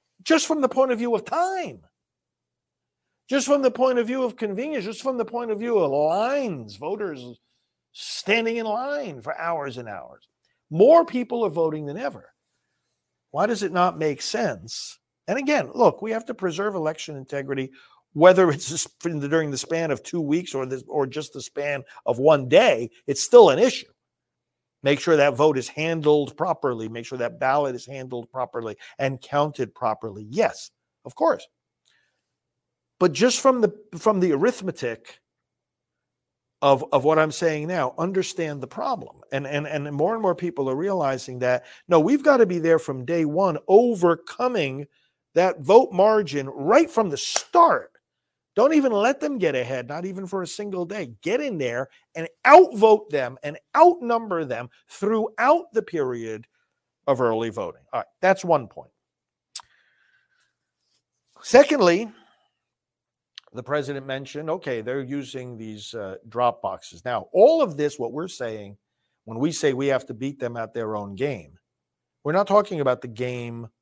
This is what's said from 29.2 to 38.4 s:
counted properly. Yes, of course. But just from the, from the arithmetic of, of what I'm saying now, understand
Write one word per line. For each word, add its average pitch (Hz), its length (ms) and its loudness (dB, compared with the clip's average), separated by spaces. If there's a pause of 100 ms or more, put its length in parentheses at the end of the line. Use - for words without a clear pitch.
counted 143 540 -4
properly. 107 560 -6
Yes, 170 400 -2 (340)
of - 100 -18
course. 311 320 -2 (1500)
But 180 120 2
just 220 280 2
from 262 220 2
the, 196 120 2 (220)
from 202 240 0
the 175 120 2
arithmetic 151 880 -4 (1400)
of, 139 320 4
of 135 120 4
what 156 140 4
I'm 156 140 4
saying 156 340 -2
now, 160 320 -2
understand 170 600 -4